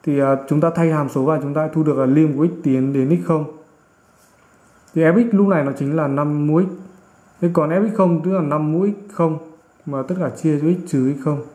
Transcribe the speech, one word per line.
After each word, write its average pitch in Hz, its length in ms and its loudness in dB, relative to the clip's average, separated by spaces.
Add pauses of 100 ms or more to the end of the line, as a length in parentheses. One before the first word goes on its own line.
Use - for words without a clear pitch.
Thì, 143 160 0
à, 135 160 4 (120)
chúng 147 140 2
ta 165 140 2
thay 165 160 2
hàm 147 180 0
số 135 160 -2
và 156 160 2
chúng 143 120 -6
ta 156 200 -2
thu 160 100 0
được 147 140 2
là 135 80 2
lim 147 320 4
của 156 100 2
x 170 160 -6
tiến 135 300 2
đến 143 300 2
x - 40 -8
không. 156 160 0 (1500)
Thì 160 80 0
fx 180 300 4
lúc 196 160 4
này 175 160 2
nó 139 80 -2
chính 139 240 -4
là 156 120 0
năm 147 400 -2
mũ 156 140 4
x. 190 40 2 (760)
Thế 175 120 0
còn 156 160 2
fx 196 260 0
không 175 280 2
tức 180 80 -2
là 190 100 0
năm 151 320 -2
mũ 180 120 0
x - 280 -6
không 160 240 0 (480)
mà 139 220 -6
tất 180 120 -4
cả 151 100 -2
chia 151 300 -2
cho 147 80 -2
x 180 240 -2
trừ 135 220 0
x 139 100 -10
không. 147 160 -2 (140)